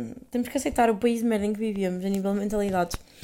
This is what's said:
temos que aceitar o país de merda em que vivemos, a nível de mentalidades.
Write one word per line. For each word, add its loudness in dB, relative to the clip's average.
temos -2
que -4
aceitar 2
o 4
país 2
de 0
merda 2
em 0
que -4
vivemos, -2
a 0
nível 0
de 0
mentalidades. 0